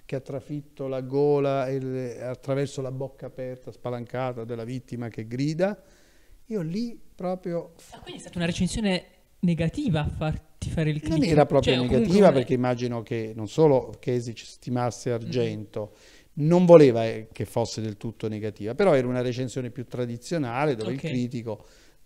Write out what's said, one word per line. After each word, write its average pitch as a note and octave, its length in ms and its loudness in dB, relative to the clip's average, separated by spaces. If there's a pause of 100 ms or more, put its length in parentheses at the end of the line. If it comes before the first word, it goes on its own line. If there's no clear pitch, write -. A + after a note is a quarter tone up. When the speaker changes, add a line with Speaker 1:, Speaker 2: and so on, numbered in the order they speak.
Speaker 1:
che C#3+ 120 -8
ha - 40 -6
trafitto C#3 680 -10
la C3 140 -6
gola C#3 680 2
e C3+ 100 -2
le-, C3 420 -6
attraverso C3+ 600 -4
la C3 100 -6
bocca C3 360 -10
aperta, B2+ 440 -12
spalancata B2 720 -6
della A2+ 220 -8
vittima A#2+ 420 -10
che A2 180 -10
grida?" D#3 560 -2 (640)
Io G#3+ 140 -4
lì G3+ 380 -6 (160)
proprio F3+ 600 -6 (160)
Speaker 2:
Ah, - 100 -20
quindi F4+ 160 -14
è - 40 -16
stata - 160 -14
una F3 80 0
recensione F#3 600 0 (340)
negativa E3 600 2
a D3+ 80 -2
farti - 600 -6
fare D#3 200 0
il D3+ 120 -2
Speaker 1:
Non D#3 160 0
Speaker 2:
click? E3 140 4
Speaker 1:
era D3 140 6
proprio C3+ 280 2
Speaker 2:
Cioè, B2+ 120 0
comunque B2 120 2
Speaker 1:
negativa, G3 320 6
Speaker 2:
non C3+ 80 4
è - 20 2
Speaker 1:
perché B2 140 -2
immagino B2 480 -2
che A2 340 -6
non G#2+ 120 -6
solo C#3 520 4
Kesic A#2+ 400 -4
stimasse B2 720 -4
Speaker 2:
Mm-hmm. A#2 120 -2
Speaker 1:
Argento, A2+ 760 -4 (380)
non E3+ 320 4
voleva, C#3 400 10
eh, A2+ 260 -6
che A2 140 -8
fosse A2+ 360 -4
del G#2+ 160 -6
tutto A2+ 300 -8
negativa, G#2+ 480 -8
però G3 200 4
era B2 120 2
una B2+ 140 -2
recensione B2 500 -6
più A#2+ 160 -12
tradizionale, B2 880 -4
dove A#2 160 -6
Speaker 2:
Ok. C3+ 120 -8
Speaker 1:
il - 0 -
critico A#2+ 600 -6 (400)